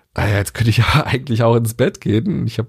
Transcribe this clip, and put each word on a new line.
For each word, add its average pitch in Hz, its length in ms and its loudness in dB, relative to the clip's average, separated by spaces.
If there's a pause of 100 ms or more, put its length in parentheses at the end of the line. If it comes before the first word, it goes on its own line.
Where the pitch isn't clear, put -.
(140)
„Ah - 120 0
ja, 104 100 2
jetzt 101 180 -4
könnte 113 160 2
ich 117 60 0
<laughs> - 20 4
ja 127 280 2
eigentlich 120 360 -2
auch 117 140 4
ins 117 180 -2
Bett 139 260 -2
gehen. 117 460 -2
Ich 113 120 -6
habe 113 100 -6